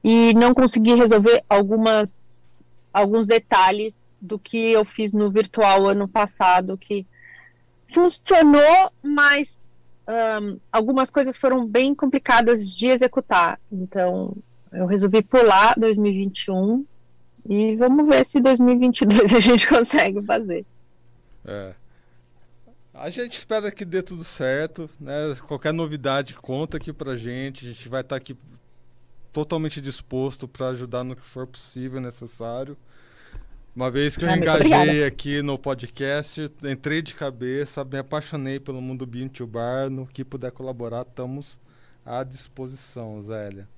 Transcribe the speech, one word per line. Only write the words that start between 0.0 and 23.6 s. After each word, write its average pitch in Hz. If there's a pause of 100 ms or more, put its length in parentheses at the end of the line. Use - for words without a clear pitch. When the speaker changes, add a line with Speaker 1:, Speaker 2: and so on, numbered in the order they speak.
Speaker 1:
E 233
não 240
consegui 240
resolver 233
algumas, 214 (500)
alguns 208
detalhes 208
do 202
que 226
eu 214
fiz 214
no 208
virtual 196
ano 196
passado, 190
que 202 (880)
funcionou, 330 (100)
mas, 285 (340)
ahn, 214 (140)
algumas 254
coisas 262
foram 254
bem 254
complicadas 240
de 226
executar. 247 (120)
Então, 185 (340)
eu 185
resolvi 202
pular 226
dois 220
mil 208
e 190
vinte 196
e 196
um 214 (640)
e 214
vamos 262
ver 262
se -
dois 254
mil 247
e -
vinte 247
e -
dois 208
<laughs> -
a 247
gente 233
consegue 208
fazer. 202 (800)
Speaker 2:
É. 95 (1200)
A 135
gente 240
espera 208